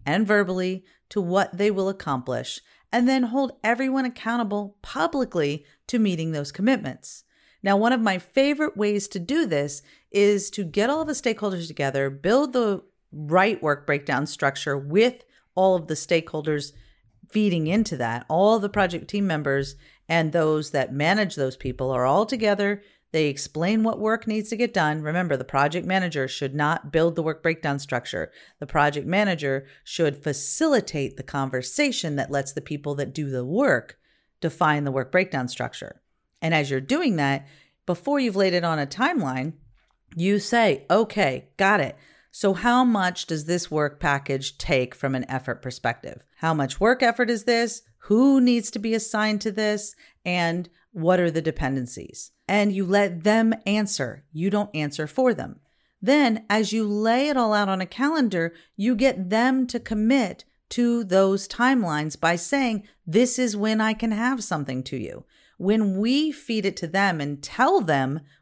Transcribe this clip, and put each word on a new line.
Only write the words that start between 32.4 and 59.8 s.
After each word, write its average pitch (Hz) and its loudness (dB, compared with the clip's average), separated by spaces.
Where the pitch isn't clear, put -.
the 139 -8
people 143 -8
that 143 -6
do 143 -6
the 127 -4
work 160 0
define 151 0
the 139 -2
work 131 -2
breakdown 180 0
structure. - -10
And 165 -2
as 147 0
you're 135 -2
doing 269 0
that, 139 0
before 277 0
you've 226 0
laid 190 4
it 170 2
on 160 0
a 143 -2
timeline, 160 -2
you 190 2
say, 202 2
"Okay, 190 0
got 196 4
it. 135 -2
So 196 0
how 240 4
much 196 0
does 151 -6
this 170 -2
work 147 -2
package 139 -2
take 127 0
from 135 -4
an 127 -4
effort 131 -6
perspective? - -8
How 160 0
much 143 -2
work 240 4
effort 233 2
is 214 -4
this? 233 0
Who 269 6
needs 247 4
to 226 -6
be 220 -2
assigned 214 0
to 220 -4
this? 208 -2
And 175 0
what 180 2
are 175 2
the 156 -2
dependencies?" 135 -6
And 202 2
you 190 -2
let 185 2
them 226 4
answer. 196 -2
You 170 -2
don't 208 -2
answer 151 -4
for 254 2
them. - -8
Then, 240 4
as 214 2
you 220 0
lay 226 2
it 277 0
all 220 2
out 202 2
on 190 0
a 180 -6
calendar, 226 0
you 220 0
get 202 0
them 254 2
to 240 -6
commit 226 0